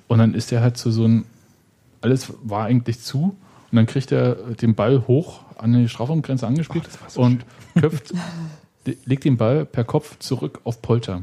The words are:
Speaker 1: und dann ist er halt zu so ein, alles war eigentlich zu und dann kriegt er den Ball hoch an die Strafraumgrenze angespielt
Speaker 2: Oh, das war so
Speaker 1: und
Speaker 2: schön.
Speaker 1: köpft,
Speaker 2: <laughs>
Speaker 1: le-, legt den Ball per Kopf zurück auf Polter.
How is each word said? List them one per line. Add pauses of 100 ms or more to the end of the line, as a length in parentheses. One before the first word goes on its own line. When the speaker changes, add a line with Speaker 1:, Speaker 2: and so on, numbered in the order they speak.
Speaker 1:
und
dann
ist
er
halt
zu
so
ein, (760)
alles (100)
war
eigentlich
zu (340)
und
dann
kriegt
er
den
Ball
hoch (180)
an
die
Strafraumgrenze
angespielt
Speaker 2:
Oh,
das
war
so
Speaker 1:
und (280)
Speaker 2:
schön.
Speaker 1:
köpft, (360)
Speaker 2:
<laughs>
Speaker 1:
le-,
legt
den
Ball
per
Kopf
zurück
auf
Polter.